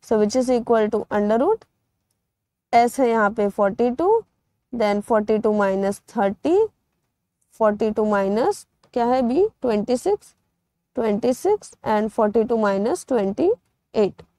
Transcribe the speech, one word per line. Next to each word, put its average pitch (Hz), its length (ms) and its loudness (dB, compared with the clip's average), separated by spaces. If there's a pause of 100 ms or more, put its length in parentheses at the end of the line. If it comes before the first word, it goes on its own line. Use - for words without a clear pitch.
So 220 160 0
which 208 160 0
is 254 160 0
equal 226 380 0
to 220 100 -2 (180)
under 208 220 0
root 392 240 0 (1080)
S 233 260 2
है 254 100 2
यहाँ 220 220 2
पे 214 180 -2
फ़ोर्टी 208 420 0
टू, 392 320 0 (500)
then 208 280 -2
फ़ोर्टी 214 360 0
टू 214 200 0
माइनस 196 520 0
थर्टी, 220 480 0 (1000)
फ़ोर्टी 214 320 0
टू 214 140 -2
माइनस 208 600 -2 (280)
क्या 240 120 0
है 254 160 2
बी, 262 260 0 (140)
ट्वेंटी 220 360 -2
सिक्स, - 360 -4 (640)
ट्वेंटी 233 380 0
सिक्स 403 380 -2 (140)
and 214 320 0
forty 220 320 2
two 233 160 0
minus 202 400 -2
twenty 233 440 0 (440)
eight। 208 320 -2 (140)